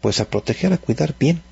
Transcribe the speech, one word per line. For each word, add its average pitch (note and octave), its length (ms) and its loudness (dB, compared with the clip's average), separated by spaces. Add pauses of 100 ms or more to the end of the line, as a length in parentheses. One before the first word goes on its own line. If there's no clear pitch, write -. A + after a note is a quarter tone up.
pues, - 180 0
a A2+ 100 -2
proteger, C#3+ 440 0
a E3+ 40 0
cuidar D3+ 420 -2
bien E3 320 2